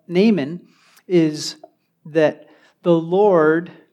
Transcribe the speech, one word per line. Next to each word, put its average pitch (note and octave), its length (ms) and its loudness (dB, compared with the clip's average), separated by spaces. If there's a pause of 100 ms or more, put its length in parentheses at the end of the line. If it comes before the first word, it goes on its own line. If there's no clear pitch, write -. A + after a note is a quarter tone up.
Naaman F3 640 -2 (400)
is D#3+ 480 -2 (500)
that D3+ 420 -2 (340)
the F3 100 2
Lord E3+ 800 0 (200)